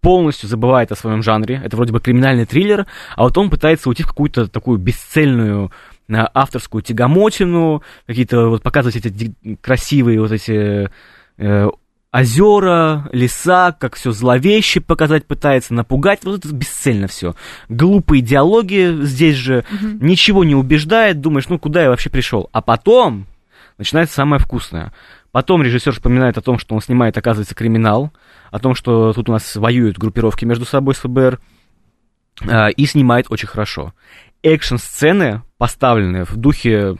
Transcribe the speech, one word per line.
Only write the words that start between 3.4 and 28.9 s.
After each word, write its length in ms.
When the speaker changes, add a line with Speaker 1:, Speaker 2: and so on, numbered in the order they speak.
Speaker 1:
пытается 380
уйти 160
в 40
какую-то 420
такую 280
бесцельную, 960
э, 60
авторскую 480
тягомотину, 1000
какие-то 440
вот 140
показывать 340
эти 100
ди-, 540
красивые 580
вот 140
эти, 560
э, 320
озера, 1000
леса, 680
как 160
все 160
зловеще 720
показать 440
пытается, 480
напугать. 520
Вот 180
это 100
бесцельно 540
все. 280
Глупые 520
диалоги 840
здесь 340
же, 340
Speaker 2:
Мгм. 340
Speaker 1:
ничего 380
не 100
убеждает. 680
Думаешь, 260
ну 100
куда 240
я 80
вообще 200
пришел? 420
А 100
потом 640
начинается 380
самое 260
вкусное. 500
Потом 320
режиссер 300
вспоминает 440
о 40
том, 180
что 160
он 60
снимает, 360
оказывается, 380
"Криминал", 560
о 80
том, 160
что 380